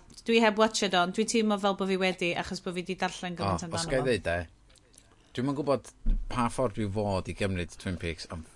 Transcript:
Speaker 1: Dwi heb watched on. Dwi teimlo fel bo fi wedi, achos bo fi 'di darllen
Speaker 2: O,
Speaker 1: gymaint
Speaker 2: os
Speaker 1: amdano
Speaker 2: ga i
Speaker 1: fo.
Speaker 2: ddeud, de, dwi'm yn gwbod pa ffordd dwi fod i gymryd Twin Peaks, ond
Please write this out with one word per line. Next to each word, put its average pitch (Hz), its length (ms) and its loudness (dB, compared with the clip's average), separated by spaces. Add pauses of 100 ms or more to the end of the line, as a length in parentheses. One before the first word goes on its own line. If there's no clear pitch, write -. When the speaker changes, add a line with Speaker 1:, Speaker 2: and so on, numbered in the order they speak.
(260)
Speaker 1:
Dwi 226 160 6
heb 214 160 4
watched 220 380 2
on. 180 180 4
Dwi 220 120 2
teimlo 214 360 2
fel 196 140 2
bo 190 100 -2
fi 190 120 0
wedi, 185 380 0
achos 180 280 -4
bo 185 100 -6
fi 180 80 -4
'di 180 160 -6
darllen 180 360 -4
Speaker 2:
O, 165 40 -10
Speaker 1:
gymaint 98 240 0
Speaker 2:
os - 20 -8
Speaker 1:
amdano 165 280 -4
Speaker 2:
ga 131 60 2
i - 20 4
Speaker 1:
fo. 127 60 0
Speaker 2:
ddeud, 113 180 2
de, 85 240 -2 (880)
dwi'm 127 140 0
yn 139 60 0
gwbod 139 340 0 (400)
pa 120 200 0
ffordd 123 240 0
dwi 107 160 -2
fod 98 400 0
i 90 60 -4
gymryd 95 420 -2
Twin 90 200 -4
Peaks, 82 340 -6
ond 82 140 -10 (100)